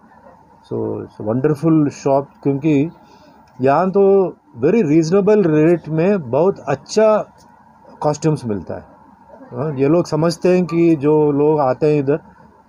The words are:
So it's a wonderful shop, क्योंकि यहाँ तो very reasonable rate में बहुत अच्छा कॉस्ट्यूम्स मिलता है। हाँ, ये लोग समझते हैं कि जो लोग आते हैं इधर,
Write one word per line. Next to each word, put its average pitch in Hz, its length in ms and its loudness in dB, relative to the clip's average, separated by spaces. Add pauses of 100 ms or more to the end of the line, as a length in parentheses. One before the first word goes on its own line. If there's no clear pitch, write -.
(720)
So 110 280 -6
it's 104 260 -12
a 107 40 -4
wonderful 151 540 0
shop, 139 420 -2 (160)
क्योंकि 143 480 0 (680)
यहाँ 147 300 0
तो 196 400 2 (340)
very 214 180 2
reasonable 180 640 2
rate 156 420 2
में 160 420 -2
बहुत 175 280 0
अच्छा 208 640 0 (760)
कॉस्ट्यूम्स 151 460 -2
मिलता 101 280 -8
है। 90 100 -16 (720)
हाँ, 143 200 -6
ये 135 140 0
लोग 165 180 2
समझते 165 420 -2
हैं 180 180 2
कि 165 300 2
जो 147 360 2
लोग 147 280 0
आते 143 320 0
हैं 147 80 0
इधर, 139 160 0 (520)